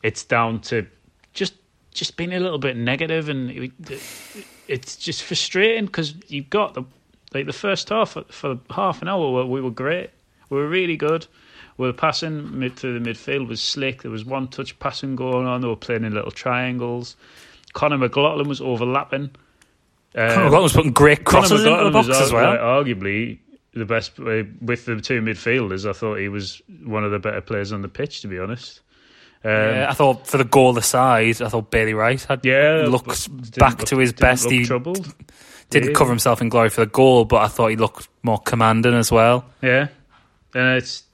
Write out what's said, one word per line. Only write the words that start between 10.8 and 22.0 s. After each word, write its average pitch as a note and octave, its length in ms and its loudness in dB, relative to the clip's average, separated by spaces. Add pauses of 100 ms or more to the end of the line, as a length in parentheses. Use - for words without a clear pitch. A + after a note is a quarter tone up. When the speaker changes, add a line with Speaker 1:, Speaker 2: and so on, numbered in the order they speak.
Speaker 1:
good. D#3+ 300 -2 (520)
We B2+ 100 -2
were A#2+ 60 -2
passing D3+ 680 -4
mid B2+ 160 -6
through B2 240 -8
the A#2 100 -6
midfield C3+ 380 -6
was A#2 140 -10
slick. C3+ 420 -6
There A2+ 80 -10
was A2 140 -10
one C3 220 -6
touch C3 300 -12
passing C3+ 380 -6
going B2+ 320 -2
on. B2 140 -2
They B2 60 -4
were A2+ 80 -2
playing A#2 300 -6
in G#2+ 80 -4
little G#2+ 180 -6
triangles. B2 840 -6 (580)
Conor D3 240 0
McLaughlin C#3+ 500 0
was C3 140 -6
overlapping C3+ 720 -2 (840)
Speaker 2:
Conor A#2 160 0
Speaker 1:
Um, A2+ 60 4 (100)
Speaker 2:
McLaughlin D#3 180 8
was D#3+ 100 2
putting D#3+ 180 4
great D3 340 6
Speaker 1:
Conor - 220 6
Speaker 2:
crosses G#3 140 6
into - 20 4
the D#3 80 6
Speaker 1:
McLaughlin - 220 2
Speaker 2:
box D3+ 140 6